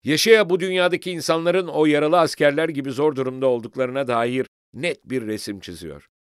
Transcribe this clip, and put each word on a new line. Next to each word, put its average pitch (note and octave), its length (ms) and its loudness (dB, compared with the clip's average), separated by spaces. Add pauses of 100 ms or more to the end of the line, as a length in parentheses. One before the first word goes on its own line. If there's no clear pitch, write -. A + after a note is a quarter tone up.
Yeşaya F#3+ 460 4
bu F3+ 100 2
dünyadaki F3+ 520 -2
insanların E3+ 560 0
o D#3 180 2
yaralı D3+ 340 4
askerler D#3 500 2
gibi C#3 220 -6
zor C#3+ 240 0
durumda C3 320 -2
olduklarına B2+ 600 -2
dair B2 400 0 (260)
net C#3+ 360 -8
bir A#2+ 180 -4
resim G#2 320 -8
çiziyor. E2 480 -16 (160)